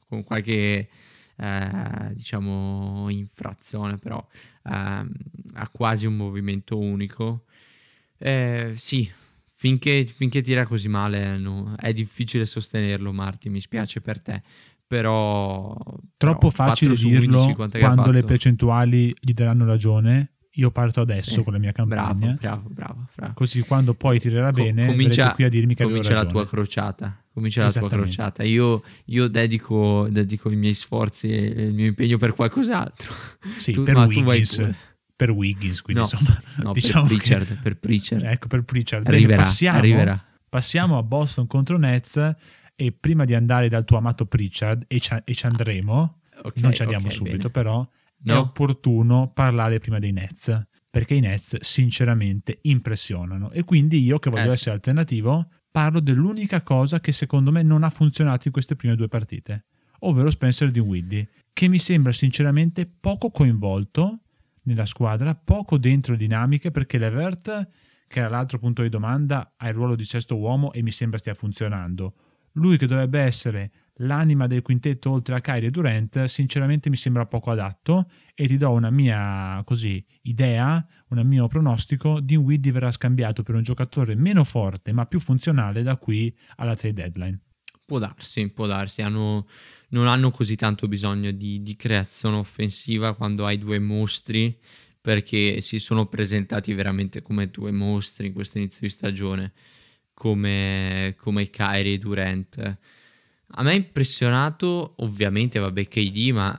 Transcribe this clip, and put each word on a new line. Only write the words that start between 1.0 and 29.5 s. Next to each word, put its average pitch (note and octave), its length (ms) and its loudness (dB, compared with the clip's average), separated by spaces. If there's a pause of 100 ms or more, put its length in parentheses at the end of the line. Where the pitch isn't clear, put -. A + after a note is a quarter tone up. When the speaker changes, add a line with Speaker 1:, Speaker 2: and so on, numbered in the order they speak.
Speaker 1:
eh, G2 340 -6 (420)
diciamo G2 1000 -6
infrazione, G2+ 880 -10
però, A2 280 -12 (380)
ehm, G2 480 -8 (420)
ha G#2+ 140 -10
quasi A2 380 -4
un A2 100 -2
movimento G2+ 640 -6
unico. G#2 640 -6 (720)
Eh, A#2+ 580 -2
sì, A#2 340 -2 (440)
finché, C3+ 520 2
finché B2+ 360 -2
tira B2+ 240 0
così G#2+ 220 -2
male, G2+ 500 -2
no, G2 400 -6
è A2+ 140 -4
difficile A2 540 -4
sostenerlo, G2+ 640 -4
Marti, G2 380 -8
mi G2 100 -4
spiace A2 400 -8
per - 200 -8
te, G2+ 220 -10 (440)
però, G#2 880 -2 (420)
Speaker 2:
Troppo D#3+ 320 6
Speaker 1:
però - 20 6
Speaker 2:
facile C3 400 2
Speaker 1:
quattro B2+ 60 4
su A#2 120 2
Speaker 2:
dirlo B2+ 300 6
Speaker 1:
undici, C3+ 160 6
quanto G#2+ 240 -6
che A2+ 60 6
ha B2+ 80 8
Speaker 2:
quando B2+ 200 6
le B2+ 80 6
Speaker 1:
fatto? B2 120 0
Speaker 2:
percentuali A#2+ 880 4
gli B2+ 120 0
daranno A#2 320 2
ragione, A2 680 4 (220)
io B2+ 140 4
parto A#2+ 300 0
adesso G#2 300 -2
Speaker 1:
Sì. A#2 120 2
Speaker 2:
con G#2+ 100 -2
la G2+ 60 -2
mia G2+ 140 0
campagna. G#2+ 600 0
Speaker 1:
Bravo, - 20 0
bravo, G#2+ 340 -6
bravo, B2 460 -12
bravo. - 200 -12
Speaker 2:
Così B2 280 0
quando C3 320 2
poi B2 240 2
tirerà A#2+ 320 0
Speaker 1:
Co-, B2+ 120 2
Speaker 2:
bene, A2+ 240 2
Speaker 1:
comincia, B2+ 360 4
Speaker 2:
verrete B2 120 2
qui C3 100 2
a B2+ 40 4
dirmi A#2 260 2
che A#2+ 80 0
avevo A2 160 2
Speaker 1:
comincia G#2+ 160 2
la A2 100 4
Speaker 2:
ragione. F#2+ 200 0
Speaker 1:
tua G2 60 -8
crociata. G2+ 800 -6
Comincia A2 300 -2
la G#2 80 4
tua A2 100 -2
Speaker 2:
Esattamente. G2+ 340 0
Speaker 1:
crociata. G#2 300 -6
Io, A2+ 400 2 (220)
io A#2+ 220 2
dedico, G#2+ 800 2